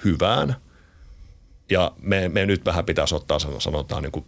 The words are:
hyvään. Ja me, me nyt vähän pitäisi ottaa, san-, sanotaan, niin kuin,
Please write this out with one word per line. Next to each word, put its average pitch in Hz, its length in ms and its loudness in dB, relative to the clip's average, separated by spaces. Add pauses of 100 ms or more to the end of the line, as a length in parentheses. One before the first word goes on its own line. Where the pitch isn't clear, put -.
hyvään. 104 500 2 (1120)
Ja 92 220 4 (100)
me, 95 280 0
me 98 160 0
nyt 98 200 0
vähän 85 200 0
pitäisi 78 300 0
ottaa, 76 240 0
san-, 71 220 -6
sanotaan, 76 420 -4
niin 69 80 -6
kuin, 76 160 -8